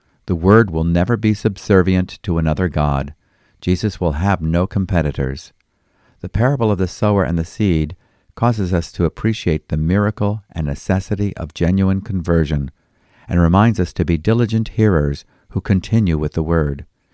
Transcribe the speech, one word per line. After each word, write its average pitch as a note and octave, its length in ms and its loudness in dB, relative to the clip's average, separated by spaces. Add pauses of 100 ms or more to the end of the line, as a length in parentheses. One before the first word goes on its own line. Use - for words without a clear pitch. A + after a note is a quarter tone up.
(280)
The F#2+ 80 -2
word G2 360 6
will D#2+ 140 0
never F2+ 320 2
be A2 160 0
subservient F#2+ 920 0
to E2+ 140 -2
another E2 320 0
god. D2 440 -2 (460)
Jesus F#2 400 -2
will E2+ 140 0
have F2 280 0
no E2+ 240 0
competitors. D2 840 -2 (720)
The F#2+ 80 -10
parable A#2+ 420 0
of G2+ 60 0
the F2+ 100 0
sower G2+ 360 0
and E2 140 0
the E2 80 -2
seed E2 520 -2 (360)
causes A2 400 -2
us E2+ 200 -2
to F2 120 0
appreciate - 640 -2
the D#2+ 80 -2
miracle G#2 640 -2 (100)
and E2 140 -4
necessity F#2+ 720 -4
of D#2 160 -10
genuine F#2+ 480 0
conversion, D#2+ 680 0 (560)
and F2 120 0
reminds F#2+ 400 4
us F2+ 140 -2
to E2+ 120 -2
be E2+ 120 2
diligent A2+ 520 0
hearers D#2+ 560 0 (240)
who F#2 120 -4
continue F#2+ 560 0
with D2+ 160 -4
the E2 100 -2
word. D2+ 420 -2 (280)